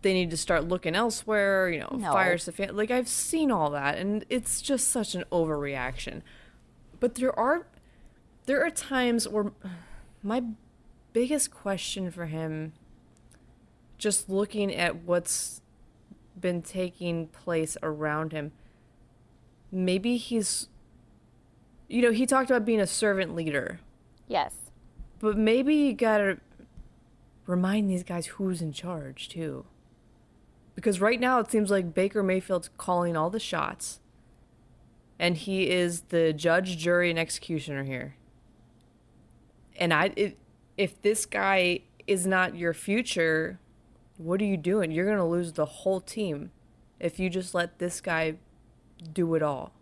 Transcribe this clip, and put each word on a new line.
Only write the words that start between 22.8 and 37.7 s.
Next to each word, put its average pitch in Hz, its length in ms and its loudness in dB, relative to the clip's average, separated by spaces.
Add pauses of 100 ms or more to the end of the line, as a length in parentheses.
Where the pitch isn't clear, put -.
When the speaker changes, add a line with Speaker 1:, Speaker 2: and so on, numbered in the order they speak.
Speaker 1:
a 185 60 2
servant 190 480 0
leader. 160 440 -2 (480)
Speaker 2:
Yes. - 260 -2 (680)
Speaker 1:
But 214 180 2
maybe 247 380 4
you 285 180 4
gotta 208 440 2 (1080)
remind 190 440 2
these 180 140 0
guys 175 240 -6
who's 185 340 -4
in 156 100 -4
charge, 147 580 -10
too. 151 360 -8 (1120)
Because 190 260 0
right 226 180 4
now 254 200 4
it 214 120 -2
seems 214 180 2
like 190 240 2
Baker 202 300 2
Mayfield's 185 540 0
calling 175 400 0
all 160 120 2
the 214 100 -4
shots. - 600 -6 (1200)
And 175 160 2
he 190 340 0
is 175 340 2
the 165 280 2
judge, 170 460 2
jury, 175 320 2
and 165 100 0
executioner 151 640 -4